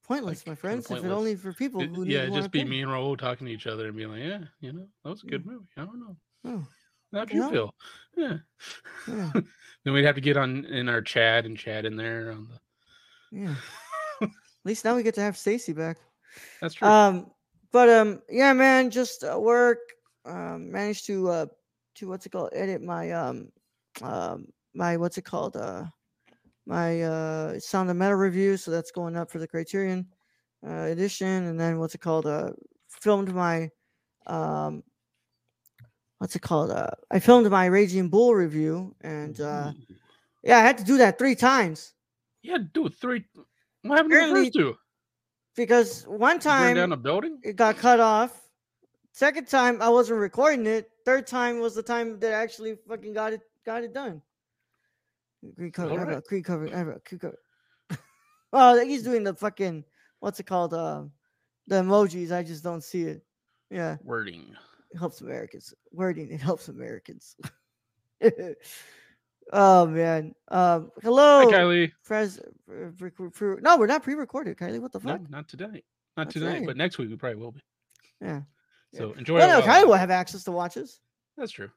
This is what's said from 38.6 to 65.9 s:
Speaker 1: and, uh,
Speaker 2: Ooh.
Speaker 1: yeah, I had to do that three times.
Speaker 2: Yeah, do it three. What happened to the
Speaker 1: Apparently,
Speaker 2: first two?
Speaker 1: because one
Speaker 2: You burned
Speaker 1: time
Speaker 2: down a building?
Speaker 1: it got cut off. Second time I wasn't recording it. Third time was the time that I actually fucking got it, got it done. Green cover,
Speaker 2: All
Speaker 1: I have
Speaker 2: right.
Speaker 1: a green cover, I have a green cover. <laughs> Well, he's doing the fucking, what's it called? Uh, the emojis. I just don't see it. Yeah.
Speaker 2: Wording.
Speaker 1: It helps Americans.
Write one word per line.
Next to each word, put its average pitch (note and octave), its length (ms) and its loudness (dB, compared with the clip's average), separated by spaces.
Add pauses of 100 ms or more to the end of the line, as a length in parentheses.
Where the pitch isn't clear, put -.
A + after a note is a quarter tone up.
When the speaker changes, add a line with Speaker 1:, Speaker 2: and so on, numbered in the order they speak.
Speaker 1:
and, D3+ 400 -10
uh, D3 340 -8
Speaker 2:
Ooh. - 200 -20 (460)
Speaker 1:
yeah, A#3+ 180 6
I - 20 8
had A#3+ 160 6
to G3+ 80 -10
do C4+ 140 4
that A3+ 200 6
three B3+ 160 2
times. A#3 600 0 (480)
Speaker 2:
Yeah, E4 160 -4 (140)
do D#4 120 -2
it - 100 -6
three. B3 300 -6 (560)
What D4 160 2
happened D#4+ 160 4
to - 20 6
the D#4+ 80 8
Speaker 1:
Apparently, C#4+ 220 2
Speaker 2:
first A#3+ 120 -6
two? C#3 200 0 (800)
Speaker 1:
because A#3 500 2
one G3+ 80 -10
Speaker 2:
You G#3 40 -8
burned D4+ 240 2
Speaker 1:
time C4+ 340 4
Speaker 2:
down F3+ 160 0
a C#3 40 -4
building? G#3 460 -4
Speaker 1:
it G#3 140 -8
got G#3+ 180 4
cut A#3+ 240 6
off. A3 400 2 (760)
Second C#4+ 320 0
time B3 340 2
I A3+ 80 4
wasn't A#3 320 4
recording A#3+ 440 2
it. A3 240 -2 (160)
Third C4 220 0
time A#3+ 320 -2
was A3+ 160 -4
the A3 80 -6
time A#3 380 -6
that A3 120 -2
I G#3+ 80 -2
actually A3 340 -10 (120)
fucking G#3 260 -14
got A3 200 -4
it, A3 80 -12 (240)
got A#3 180 -8
it A#3 100 -12
done. A#3 280 -12 (1300)
Green E3+ 160 -12
cover, E3 200 -6
Speaker 2:
All E3 60 -4
Speaker 1:
I - 20 -6
have F3 80 -6
Speaker 2:
right. C#3 100 -6
Speaker 1:
a D#3 40 -10
green G3 220 -8
cover, D#3+ 300 -6
I E3+ 40 -8
have E3+ 100 -6
a - 200 -12
green F3+ 120 -18
cover. - 180 -12 (520)
<laughs> - 100 -8 (520)
Well, B3 280 8
he's C4+ 240 -2
doing A#3 200 -2
the G3 120 -4
fucking, F#3+ 480 -6 (360)
what's G3+ 200 -8
it F#3 80 -14
called? F3 260 -2
Uh, D#3 300 -8 (640)
the G3 80 -2
emojis. F#3 560 2
I F3 120 -4
just D#3+ 200 -14
don't E3+ 200 -8
see F3 200 -8
it. D#3 200 -10 (460)
Yeah. E3 340 -8
Speaker 2:
Wording. G2 520 -12 (360)
Speaker 1:
It E3+ 60 -18
helps E3 240 -10
Americans. - 520 -16 (180)